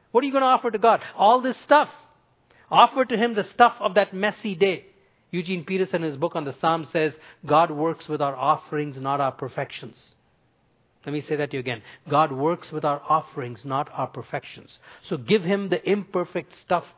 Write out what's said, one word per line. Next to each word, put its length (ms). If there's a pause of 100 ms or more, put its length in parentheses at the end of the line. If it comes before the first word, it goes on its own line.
(120)
What 100
are 60
you 40
gonna 140
offer 240
to 80
God? 220 (160)
All 240
this 240
stuff. 240 (800)
Offer 360
to 100
him 180
the 80
stuff 380
of 140
that 200
messy 400
day. 320 (460)
Eugene 320
Peterson 400
in 60
his 60
book 200
on 80
the 160
Psalms 320
says, 200 (320)
"God 280
works 360
with 140
our 140
offerings, 600
not 240
our 120
perfections." 640 (1080)
Let 80
me 100
say 140
that 140
to 60
you 40
again. 220 (260)
God 220
works 400
with 140
our 240
offerings, 560
not 280
our 140
perfections. 720 (300)
So 80
give 260
him 260
the 200
imperfect 720
stuff 240 (140)